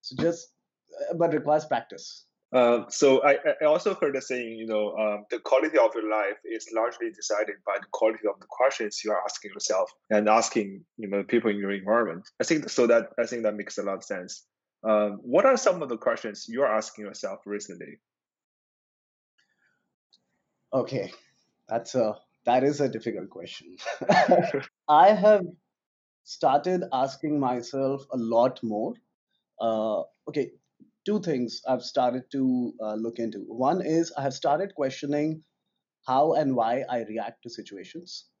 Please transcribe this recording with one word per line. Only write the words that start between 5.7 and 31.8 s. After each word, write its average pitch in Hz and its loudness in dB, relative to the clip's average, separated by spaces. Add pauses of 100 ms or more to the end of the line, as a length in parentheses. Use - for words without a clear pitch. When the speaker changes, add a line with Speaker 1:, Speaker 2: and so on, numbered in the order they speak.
Speaker 2:
of 113 6
your 107 -4
life 104 0
is 110 -10
largely 117 -2
decided 104 -4 (100)
by 101 -2
the 101 -18
quality 110 0
of - -4
the - -20
questions 123 -2
you 107 -2
are 92 0
asking 95 -10
yourself 95 -2 (220)
and 107 4
asking, 107 2 (120)
you 107 -10
know, 101 -2
people 113 2
in 101 -2
your 98 -4
environment. 98 -2 (120)
I 117 0
think - 0
so 120 2
that, 117 4 (100)
I 113 0
think 117 -6
that 107 0
makes 104 -10
a 98 -6
lot 98 -4
of - -14
sense. 92 -12 (380)
Um, 107 2
what 165 4
are 262 6
some 180 2
of 139 -8
the 117 -4
questions 113 -4
you 117 -2
are 113 2
asking 107 -4
yourself 98 -10
recently? 101 -12 (2750)
Speaker 1:
Okay, 120 -2 (560)
that's - -6
a, 107 0 (300)
that 127 4
is 143 0
a 139 2
difficult 104 -6
question. - -16 (540)
<laughs> - 0
I 160 8
have 208 6 (800)
started 160 0
asking 139 -2
myself 135 -2 (100)
a 135 -4
lot 117 2
more. 110 -4 (680)
Uh, 110 0 (280)
okay, 147 -4 (520)
two 208 0
things 123 -4
I've - 0